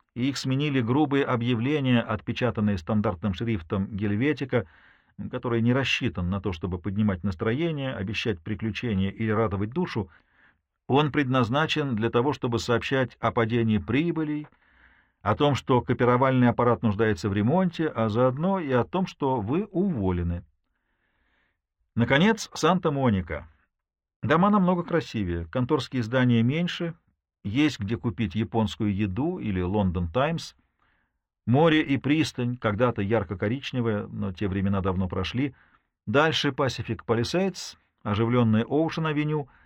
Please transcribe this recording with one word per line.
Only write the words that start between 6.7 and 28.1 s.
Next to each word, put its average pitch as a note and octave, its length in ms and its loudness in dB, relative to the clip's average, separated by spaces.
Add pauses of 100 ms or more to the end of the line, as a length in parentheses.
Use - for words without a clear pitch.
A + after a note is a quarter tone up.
поднимать G2+ 440 0
настроение, C3 720 -2
обещать G2+ 480 -4
приключения G#2 720 -2
или A2 180 -4
радовать G#2 400 0
душу. C3 400 -4 (800)
Он C#3 240 4
предназначен C3+ 840 0
для A2 140 0
того, B2 240 2
чтобы A#2 240 -2
сообщать B2 640 0
о A2+ 120 0
падении A2+ 460 2
прибылей, D3+ 720 -2 (720)
о G#2 140 0
том, C#3+ 180 4
что B2 280 2
копировальный B2 640 4
аппарат A#2+ 340 2
нуждается A2 460 0
в F#2+ 60 0
ремонте, D#3+ 560 2
а A2+ 180 -2
заодно C3 500 0
и D3+ 140 -4
о A#2+ 140 2
том, F#3 200 -2
что C3 360 -2
вы D3 240 -2
уволены. F#2 800 -2 (1500)
Наконец, C#3 600 2
Санта-Моника. C3 920 0 (800)
Дома E3 260 4
намного F#3 340 2
красивее, G2+ 680 -2
конторские B2+ 520 -2
здания A#2+ 380 4
меньше, E3 520 -2 (500)
есть C#3 380 0
где A2 160 -2
купить A2+ 360 -4